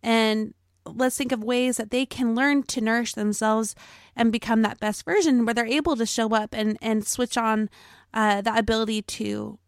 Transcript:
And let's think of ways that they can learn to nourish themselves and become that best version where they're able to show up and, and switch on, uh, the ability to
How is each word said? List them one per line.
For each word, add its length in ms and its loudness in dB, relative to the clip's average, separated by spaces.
And 500 0
let's 320 -2
think 160 -2
of 100 -4
ways 360 0
that 120 -6
they 140 0
can 300 -2
learn 300 2
to 180 -4
nourish 320 0
themselves 600 0
and 180 2
become 300 0
that 180 -2
best 260 -4
version 400 4
where 80 0
they're 120 0
able 300 0
to 80 0
show 300 0
up 180 0
and, 300 0
and 240 0
switch 320 -2
on, 320 0
uh, 300 2
the 160 0
ability 440 0
to 640 -6